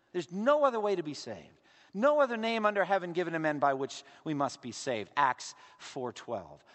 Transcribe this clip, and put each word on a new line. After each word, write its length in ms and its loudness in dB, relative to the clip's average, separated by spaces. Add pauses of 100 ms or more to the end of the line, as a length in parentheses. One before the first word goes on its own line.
(120)
There's 220 -6
no 320 2
other 160 2
way 160 0
to 60 -4
be 100 -8
saved. 480 -14 (340)
"No 240 4
other 180 2
name 280 0
under 180 4
heaven 300 0
given 200 0
to 60 -2
men 200 0
by 160 4
which 280 -6 (200)
we 100 -4
must 300 -4
be 80 -8
saved." 440 -4
Acts 380 2 (240)
four 340 -8
twelve. 520 -10 (120)